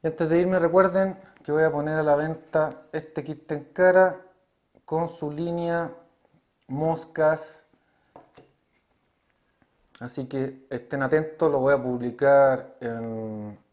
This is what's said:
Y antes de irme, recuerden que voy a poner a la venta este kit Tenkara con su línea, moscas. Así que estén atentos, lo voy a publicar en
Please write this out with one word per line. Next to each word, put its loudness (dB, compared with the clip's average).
Y -4
antes -2
de 4
irme, 2
recuerden 2
que -2
voy 4
a 2
poner -4
a 0
la 4
venta -4
este -8
kit -12
Tenkara 2
con -4
su -8
línea, -4
moscas. -2
Así -10
que -8
estén -8
atentos, 0
lo 0
voy 4
a 2
publicar 2
en -10